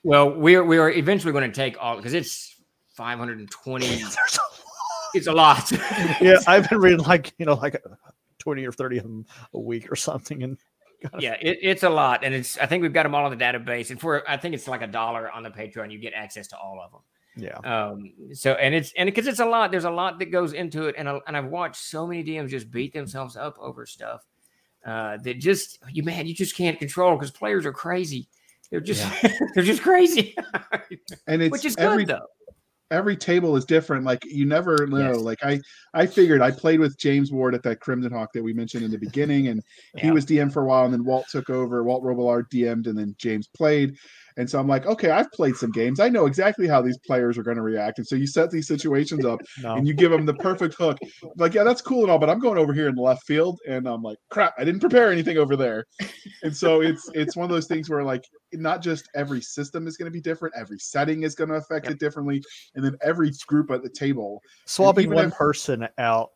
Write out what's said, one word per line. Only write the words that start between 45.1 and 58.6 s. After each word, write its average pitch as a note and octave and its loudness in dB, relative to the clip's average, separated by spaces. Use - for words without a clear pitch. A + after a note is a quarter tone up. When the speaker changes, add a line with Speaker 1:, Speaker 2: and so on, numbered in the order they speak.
Speaker 3:
I've A3 2
played C3+ 0
some A2+ -4
games. A#2+ 0
I G#3+ 6
know A3 4
exactly F#3+ 0
how C#3+ 4
these B2 -2
players A#2+ 0
are A2+ -8
gonna A#2 -4
react." A2 -4
And C3 -8
so C#3 -4
you C#3 0
set D#3+ 2
these D#3+ -4
situations C#3+ -2
up A#2 -2
Speaker 2:
<laughs> C3 -18
No. A2+ -6
Speaker 3:
and C3+ 0
you D3+ 2
give E3 4
'em D#3+ 2
the D3 2
perfect F#3 -2
hook. D#3 0
Like, E3+ 2
"Yeah, G#3 4
that's A#3+ 2
cool B3 2
and F#3 4
all, D#3+ 6
but D3+ 4
I'm F3 2
going A3+ 2
over D3 4
here D3+ 0
in C3 0
the B2 -4
left B2+ 2
field." E3+ 0
And C3 -4
I'm A2+ -6
like, G#2+ -10
"Crap, G3+ 2
I B2+ -4
didn't F3+ 0
prepare A#3+ 6
anything E3 0
over C#3+ 4
there." A2+ -2
And D#3 -4
so D#3+ 4
it's, D#3+ -2
it's D3+ -4
one E3+ -4
of F3 -4
those D#3+ -2
things D#3+ -4
where, D3 -2
like, C3 -4
not E3 -4